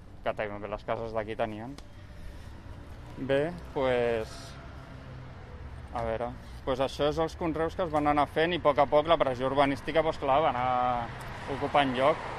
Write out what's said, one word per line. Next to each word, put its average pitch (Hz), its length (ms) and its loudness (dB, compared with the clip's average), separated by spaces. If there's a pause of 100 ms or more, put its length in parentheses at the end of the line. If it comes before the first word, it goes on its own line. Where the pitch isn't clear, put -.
(260)
que 113 100 0
també 104 320 -6
les 104 160 -6
cases 113 320 -4
d'aquí 107 240 -4
tenien. 117 380 -4 (1400)
Bé, 139 360 2 (200)
pues, 120 600 2 (1600)
a 120 160 -4
veure... 110 180 -2 (380)
Pues 135 180 2
això 143 240 2
és 151 160 2
els 160 160 -2
conreus 160 380 -2
que 190 100 0
es 151 60 -2
van 147 180 4
anar 147 180 4
fent 160 240 2
i 160 60 0
a 147 80 0
poc 143 160 6
a 123 60 2
poc 151 180 6
la 165 140 8
pressió 131 260 2
urbanística, 139 560 4
pues, 156 160 0
clar, 139 240 4
va 147 80 4
anar 123 1040 0
ocupant 135 400 2
lloc. 135 440 4